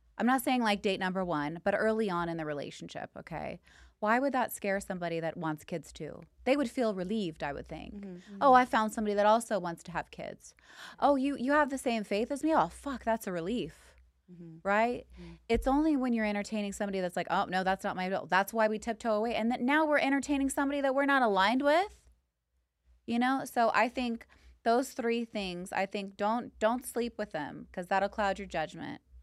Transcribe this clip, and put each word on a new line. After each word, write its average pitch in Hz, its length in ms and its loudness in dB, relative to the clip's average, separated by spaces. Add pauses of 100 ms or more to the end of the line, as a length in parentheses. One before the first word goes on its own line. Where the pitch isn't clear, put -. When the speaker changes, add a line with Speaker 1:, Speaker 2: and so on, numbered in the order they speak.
(180)
Speaker 1:
I'm 214 100 0
not 254 140 2
saying, 254 200 0
like, 208 200 0
date 196 180 0
number 185 260 -2
one, 160 380 -4
but 202 140 0
early 220 320 0
on 170 200 -2
in 170 80 -4
the 160 80 -6
relationship, - 720 -8
okay? 156 420 -10 (400)
Why 220 200 2
would 269 140 0
that 254 200 0
scare 196 260 -2
somebody 170 400 -4
that 165 180 -4
wants 156 280 -4
kids 165 260 -8
too? - 300 -12 (240)
They 254 100 4
would 277 140 0
feel 220 240 0
relieved, 185 500 -4
I 147 100 -4
would - 140 -10
think. 202 380 -14
Speaker 2:
Mm-hmm. 190 360 -16
Speaker 1:
"Oh, 269 120 10
I 254 120 8
found 220 280 0
somebody 214 220 -2
that 202 100 4
also 220 340 4
wants 170 240 -6
to - 80 -14
have 165 200 -6
kids." - 420 -14 (460)
"Oh, 285 180 4
you, 269 200 0
you 254 140 -2
have 294 180 4
the 269 80 -4
same 233 280 -2
faith 220 260 -2
as 285 120 -4
me? 320 120 2
Oh, 170 140 4
fuck, 269 340 -10
that's 226 240 -2
a 196 60 -4
relief." 170 640 -6 (360)
Speaker 2:
Mm-hmm. 165 320 -18
Speaker 1:
Right? 220 420 2 (140)
Speaker 2:
Mm-hmm. 170 140 -16 (160)
Speaker 1:
It's 226 180 2
only 294 300 4
when 254 160 0
you're 220 120 2
entertaining 208 480 -2
somebody 196 280 -2
that's 180 160 -2
like, 175 120 -2
"Oh, 190 160 2
no, 185 200 0
that's 190 180 0
not 196 140 -4
my 185 120 -2
bill." 190 200 -2
That's 190 240 4
why 220 160 4
we 214 100 -4
tiptoe 220 360 -2
away. 220 200 0
And 226 160 0
that 247 100 -4
now 285 240 4
we're 294 140 4
entertaining 269 500 0
somebody 285 320 0
that 269 140 2
we're 277 100 4
not 277 160 4
aligned 214 400 4
with. 320 380 2 (1080)
You 233 140 0
know? 262 260 2
So 233 280 2
I 240 160 4
think 240 380 -4 (360)
those 240 300 2
three 233 320 -2
things, 185 480 -8
I 190 140 0
think 196 280 -8
don't, 220 440 -2
don't 240 260 0
sleep 233 320 -6
with - 140 -6
them - 420 -8
'cause 175 140 -8
that'll 196 220 2
cloud 202 300 -2
your 196 80 -10
judgment. 165 540 -8 (220)